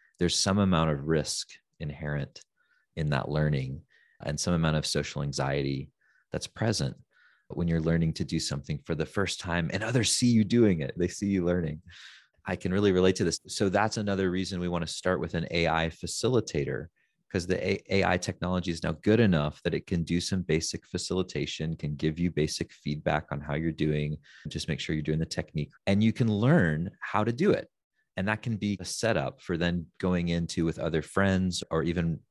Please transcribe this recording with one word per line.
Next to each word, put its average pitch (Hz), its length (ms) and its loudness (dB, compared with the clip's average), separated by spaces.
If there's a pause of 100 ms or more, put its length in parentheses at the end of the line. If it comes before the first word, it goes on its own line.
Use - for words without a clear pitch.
(180)
there's 87 200 2
some 98 200 2
amount 85 320 4
of 71 160 -2
risk 78 420 0 (320)
inherent 73 600 -8 (520)
in 78 140 -2
that 67 220 -2
learning 73 500 0 (420)
and 76 160 -4
some - 140 0
amount 80 240 4
of 76 80 0
social 73 380 -2
anxiety 69 640 -2 (420)
that's - 160 -6
present 104 480 -2 (540)
when 87 180 -4
you're 82 140 2
learning 82 320 2
to - 120 -6
do 82 140 -2
something 71 460 -4
for 85 100 -4
the 76 120 -2
first - 340 -4
time 85 320 -2
and 98 100 -4
others 117 300 0
see - 140 2
you 113 180 6
doing 104 360 4
it. 67 140 -4
They 87 140 0
see 101 200 -4
you 95 140 2
learning. 85 380 0 (640)
I 95 120 -2
can 90 140 -4
really 98 220 4
relate 92 240 6
to 104 80 0
this. 82 220 0
So - 240 -2
that's 101 260 2
another 98 340 0
reason 92 300 -4
we 87 80 -2
want 85 180 -2
to - 60 -8
start 90 280 0
with 82 120 -4
an 82 180 -2
A 82 180 2
I 82 200 2
facilitator, 82 1000 -2 (420)
'cause 87 160 -2
the 90 100 0 (100)
A-, 98 220 0
A 98 160 2
I 90 140 4
technology 90 520 -2
is 82 120 -4
now 80 100 0
good 107 260 4
enough 82 440 4
that 80 100 0
it 78 140 -4
can 85 160 0
do 85 180 0
some 92 220 -2
basic 80 440 -2
facilitation, 82 920 -4
can 76 200 -4
give 78 220 0
you 87 120 0
basic 78 400 -2
feedback 76 600 -4
on 73 80 -4
how 73 140 -6
you're 80 180 -2
doing, 76 460 -2 (300)
just - 200 -6
make 73 120 -4
sure - 140 -4
you're 76 80 -2
doing 78 160 -2
the 80 60 -2
technique, - 480 -6 (140)
and 98 160 2
you 110 100 4
can 113 180 0
learn 101 600 2 (100)
how 104 240 -2
to 117 80 0
do 170 180 2
it. - 200 0 (480)
And 95 100 -2
that 110 140 -2
can 113 160 -4
be 101 220 0
a 90 40 -10
setup 87 560 -2
for 87 160 -4
then 87 300 0 (120)
going 90 300 0
into 85 380 0
with 80 120 -2
other 80 220 0
friends 92 680 0
or 80 140 0
even 82 360 0 (100)